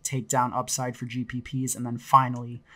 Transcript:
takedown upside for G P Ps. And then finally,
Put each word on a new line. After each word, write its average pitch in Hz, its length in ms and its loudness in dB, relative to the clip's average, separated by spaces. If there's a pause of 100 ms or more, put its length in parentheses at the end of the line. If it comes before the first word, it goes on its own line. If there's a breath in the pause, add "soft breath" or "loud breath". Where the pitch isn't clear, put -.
takedown 127 520 0
upside 127 400 -2
for 123 100 -6
G 120 180 -4
P 123 160 -6
Ps. 131 340 -4
And 120 100 -6
then 120 140 -4
finally, 123 640 4 (140)